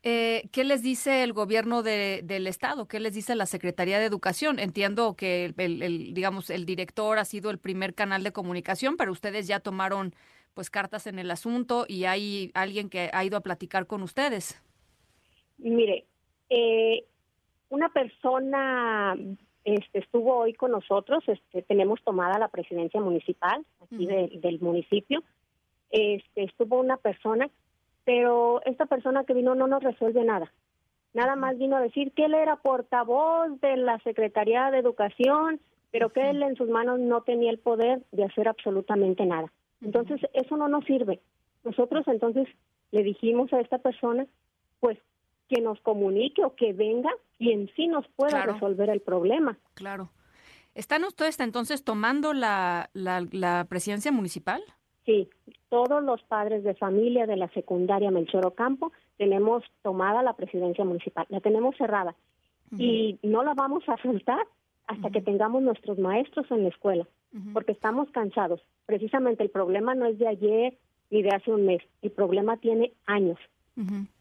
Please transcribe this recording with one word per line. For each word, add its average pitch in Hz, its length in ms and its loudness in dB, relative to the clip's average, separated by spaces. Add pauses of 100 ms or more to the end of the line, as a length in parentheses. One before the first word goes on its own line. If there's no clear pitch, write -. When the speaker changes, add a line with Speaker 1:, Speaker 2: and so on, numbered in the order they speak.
Speaker 1:
Eh, 226 460 -2
¿qué 262 140 0
les 269 160 2
dice 262 420 0
el 240 80 -2
gobierno 220 500 0
de, 202 440 -2
del 185 220 -4
estado? 254 420 -4
¿Qué 214 100 -8
les 214 140 -4
dice 220 220 -4
la 202 100 -2
Secretaría 180 540 -2
de 220 60 2
Educación? 208 540 -2
Entiendo 202 560 -2
que 180 300 -2
el, 160 120 -8
el, 175 240 -2
el, 170 320 -6
digamos, 185 360 -4
el 175 160 -6
director 196 540 -2
ha 196 60 -2
sido 208 260 -8
el 185 60 -8
primer 190 360 -6
canal 196 300 -2
de 202 100 -4
comunicación, 185 640 -4
pero 190 160 -2
ustedes 202 340 -6
ya 202 140 -2
tomaron, 190 520 -4 (420)
pues, 180 140 -12
cartas 202 380 -6
en 190 120 -10
el 180 120 -8
asunto 240 560 -4
y 185 160 -6
hay 196 500 -4
alguien 196 360 -4
que 175 240 -6
ha 185 100 0
ido 196 140 -2
a 185 40 -4
platicar 185 460 -6
con 202 160 -8
ustedes. 240 580 -4 (960)
Speaker 2:
Mire, 226 480 2 (440)
eh, 226 560 2 (640)
una 294 200 0
persona, 254 1300 0 (480)
este, 202 360 -2
estuvo 240 360 0
hoy 233 180 0
con 254 180 -2
nosotros, 202 560 0
este, 185 340 -4
tenemos 202 420 2
tomada 185 340 0
la 220 120 0
presidencia 175 500 -4
municipal 185 680 -2 (160)
aquí 180 240 -8
Speaker 1:
Ujú. - 20 -6
Speaker 2:
de, 190 240 0 (100)
del 170 180 -2
municipio. 180 640 0 (680)
Este, 208 520 -2
estuvo 220 380 -2
una 254 160 0
persona 220 520 0 (560)
pero 240 600 4
esta 262 200 0
persona 262 380 0
que 262 100 0
vino 247 220 4
no 262 120 2
nos 269 160 2
resuelve 233 400 2
nada. 202 280 0 (640)
Nada 247 200 2
Speaker 1:
Ujú. 269 80 -2
Speaker 2:
más 262 160 0
vino 269 200 2
a 262 40 2
decir 269 320 -2
que 302 120 4
él 302 80 2
era 311 240 4
portavoz 269 1040 2
de 269 160 2
la 240 220 2
Secretaría 220 720 2
de 262 80 4
Educación, 254 800 2 (320)
pero 226 200 0
que 254 100 0
Speaker 1:
Ujú. 277 80 2
Speaker 2:
él 285 140 0
en 269 120 0
sus 233 140 -2
manos 240 300 2
no 240 220 2
tenía 233 300 2
el 226 80 -4
poder 240 420 2 (100)
de 202 140 2
hacer 214 220 0
absolutamente 196 800 0
nada. 165 200 0
Speaker 1:
Ujú. - 400 -20
Speaker 2:
Entonces, 233 360 -2 (120)
eso 269 240 -2
no 294 100 0
nos 285 180 0
sirve. 240 340 0 (440)
Nosotros 247 440 0
entonces 240 400 2 (440)
le 208 120 2
dijimos 233 500 2
a 254 80 4
esta 254 160 -2
persona, 254 480 -2 (540)
pues, 226 180 0 (520)
que 240 120 2
nos 220 200 -2
comunique 208 600 2
o 262 120 0
que 220 180 0
venga 220 380 0 (260)
quien 208 380 0
sí 320 120 0
nos 311 280 0
pueda 285 160 2
Speaker 1:
Claro. 262 220 0
Speaker 2:
resolver 202 360 0
el 208 120 0
problema. 208 560 0 (180)
Speaker 1:
Claro. 196 340 -10 (640)
¿Están 302 300 -2
ustedes 320 360 -2
entonces 247 440 -4
tomando 254 500 0
la, 190 600 0
la, 180 380 -2
la 175 380 0
presidencia 208 420 -2
municipal? 220 520 -2 (420)
Speaker 2:
Sí, 208 240 4 (400)
todos 254 340 2
los 247 200 -2
padres 214 400 -2
de 202 120 0
familia 220 520 2
de 208 80 -2
la 185 140 -2
secundaria 196 600 0
Melchor 185 360 0
Ocampo 262 460 -2 (260)
tenemos 208 460 2 (200)
tomada 202 400 0
la 240 100 0
presidencia 180 520 -4
municipal, 175 440 -4
la 196 120 -4
tenemos 220 360 2
cerrada. 202 380 -2 (560)
Speaker 1:
Ujú. 208 100 -6
Speaker 2:
Y 220 400 0
no 220 220 2
la 302 100 0
vamos 277 340 -2
a 262 140 -2
soltar 254 460 0 (400)
hasta 208 240 -6
que 208 80 -2
Speaker 1:
Ujú. 190 60 -6
Speaker 2:
tengamos 214 360 2
nuestros 220 380 -2
maestros 233 500 -2
en 220 140 0
la 180 60 2
escuela, 175 380 -2 (260)
Speaker 1:
Ujú. 208 200 -12
Speaker 2:
porque 220 200 -2
estamos 240 380 -2
cansados. 196 500 -2 (240)
Precisamente 220 580 0
el 196 60 0
problema 196 440 0
no 254 120 0
es 220 120 0
de 233 100 2
ayer 220 500 2 (340)
ni 208 100 4
de 196 80 2
hace 196 220 0
un 208 140 4
mes, 180 160 2 (200)
el 202 100 -4
problema 202 460 0
tiene 226 360 0 (120)
años. 196 320 2 (400)
Speaker 1:
Ujú. 202 300 -6 (140)